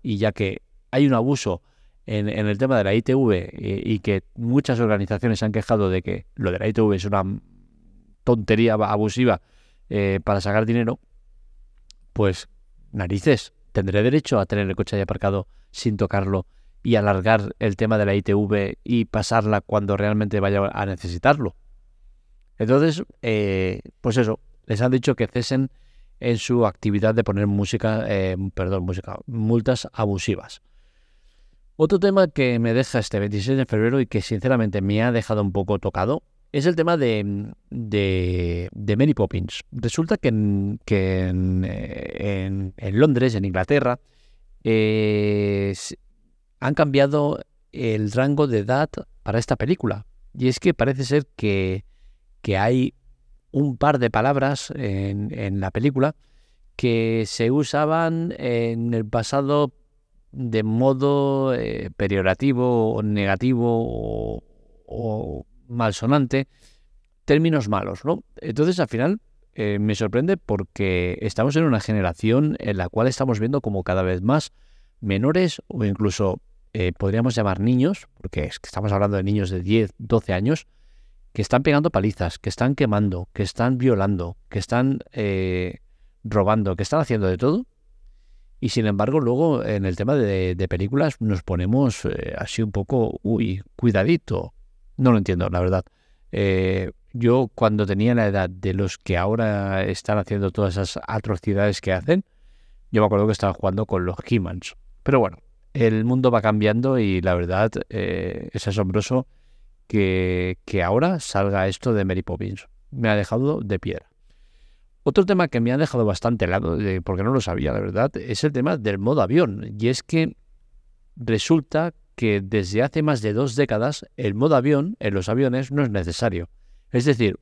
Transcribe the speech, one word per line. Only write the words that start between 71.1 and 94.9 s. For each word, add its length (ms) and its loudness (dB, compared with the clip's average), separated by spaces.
estamos 340 0
en 80 4
una 160 2
generación 800 0
en 160 -4
la 120 -2
cual 200 0
estamos 320 -2
viendo 200 0
como 220 -4
cada 200 0
vez 200 0
más 300 0
menores 680 0
o 160 -4
incluso, 560 0
eh, 240 -2
podríamos 380 0
llamar 240 0
niños, 560 0
porque 300 -6
es 160 -10
que 60 -20
estamos 260 -2
hablando 240 2
de 60 0
niños 260 0
de 140 -6
diez, 360 2
doce 360 0
años, 320 -2
que 100 -4
están 200 0
pegando 280 2
palizas, 480 -2
que 100 -6
están 260 0
quemando, 580 0
que 100 -4
están 360 0
violando, 580 0
que 100 -6
están, 420 0
eh, 640 -4
robando, 540 2
que 60 -2
están 180 0
haciendo 260 0
de 120 2
todo. 280 0
Y 120 -2
sin 160 2
embargo, 340 2
luego 440 2
en 200 -2
el 120 -2
tema 180 0
de, 400 0
de 140 -2
películas 520 0
nos 220 0
ponemos, 640 0
eh, 320 -6
así 240 -4
un 100 -2
poco, 500 -2
uy, 400 -2
cuidadito. 800 0